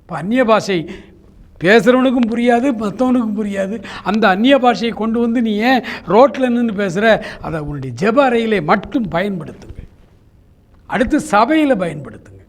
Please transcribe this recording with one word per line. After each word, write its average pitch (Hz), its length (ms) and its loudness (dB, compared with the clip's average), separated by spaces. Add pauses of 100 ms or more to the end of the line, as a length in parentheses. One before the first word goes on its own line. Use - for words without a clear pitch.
இப்ப 170 140 -14
அந்நிய 214 280 -2
பாஷை 196 460 0 (720)
பேசுறவனுக்கும் 240 640 4
புரியாது, 240 440 2
மத்தவனுக்கும் 220 680 -2
புரியாது. 196 460 -6 (200)
அந்த 214 240 0
அந்நிய 233 320 4
பாஷையை 233 340 0
கொண்டு 220 260 -4
வந்து 233 220 0
நீ 220 140 0
ஏன் 240 280 2 (240)
ரோட்ல 247 420 4
நின்னு 233 240 0
பேசுற? 202 500 0 (180)
அதை 151 180 -6
உன்னுடைய 139 360 -8
ஜெப 226 340 2
அறையிலே 220 340 0
மட்டும் 196 460 -2
பயன்படுத்துங்கள். 165 800 -8 (1000)
அடுத்து 247 320 -2
சபையில 262 600 2
பயன்படுத்துங்க. 151 720 -10